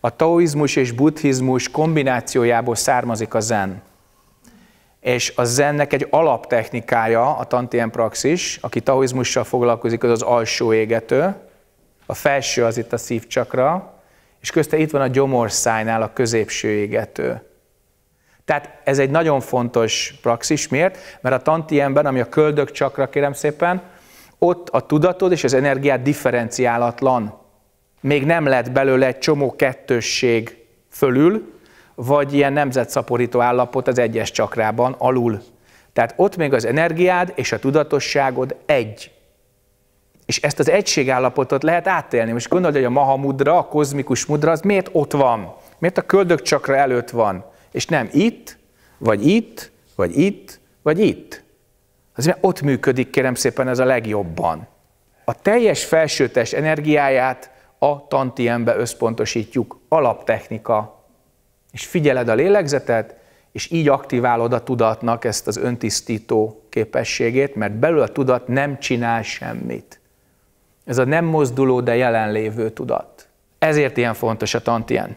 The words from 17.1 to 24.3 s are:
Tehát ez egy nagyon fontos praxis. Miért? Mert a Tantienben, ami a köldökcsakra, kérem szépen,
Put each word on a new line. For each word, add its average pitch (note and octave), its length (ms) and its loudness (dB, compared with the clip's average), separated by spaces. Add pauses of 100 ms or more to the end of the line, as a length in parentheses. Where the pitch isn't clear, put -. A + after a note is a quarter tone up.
Tehát - 400 -4
ez C#3 140 2
egy C3+ 120 2
nagyon D3+ 300 2
fontos A#2+ 840 -2
praxis. A#2+ 460 -2
Miért? E3+ 520 -2
Mert B2+ 140 0
a A#2+ 80 -2
Tantienben, D3+ 640 2
ami C3 140 0
a A#2+ 80 -2
köldökcsakra, C#3+ 800 0
kérem C#3+ 240 0
szépen, F3 500 -2 (560)